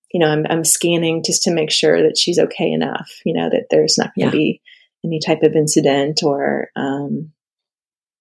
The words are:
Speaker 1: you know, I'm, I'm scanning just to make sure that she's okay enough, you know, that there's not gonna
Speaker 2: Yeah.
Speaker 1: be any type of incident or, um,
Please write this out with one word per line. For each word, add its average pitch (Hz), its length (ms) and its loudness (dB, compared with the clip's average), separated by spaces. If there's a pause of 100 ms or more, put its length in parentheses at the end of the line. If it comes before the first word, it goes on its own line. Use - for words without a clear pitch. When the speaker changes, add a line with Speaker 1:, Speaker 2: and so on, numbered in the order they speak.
(120)
Speaker 1:
you 180 60 0
know, 160 80 4
I'm, 151 220 0
I'm 165 160 -2
scanning 165 580 0
just - 200 -2
to 180 100 0
make 160 180 -2
sure 160 320 2
that 156 160 2
she's 170 220 0
okay - 320 -2
enough, - 520 -4
you - 100 -2
know, 82 160 -2
that - 200 0
there's - 280 2
not - 180 -2
gonna - 120 0
Speaker 2:
Yeah. - 40 0
Speaker 1:
be - 300 0 (420)
any 160 160 -4
type 156 220 0
of 156 120 4
incident 147 720 2
or, 143 500 -2
um, 143 580 -6 (880)